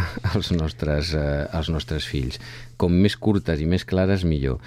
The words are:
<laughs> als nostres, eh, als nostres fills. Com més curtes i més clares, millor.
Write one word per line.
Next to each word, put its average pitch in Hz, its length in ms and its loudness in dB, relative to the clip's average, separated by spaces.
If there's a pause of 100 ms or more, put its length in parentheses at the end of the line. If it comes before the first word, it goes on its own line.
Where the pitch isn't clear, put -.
<laughs> - 280 -4
als 92 180 0
nostres, 78 640 0
eh, 73 360 0
als 82 200 -2
nostres 76 360 -4
fills. 65 320 -4 (380)
Com 87 180 4
més 98 220 4
curtes 98 440 0
i 78 60 0
més 90 180 2
clares, 92 400 2
millor. 67 420 0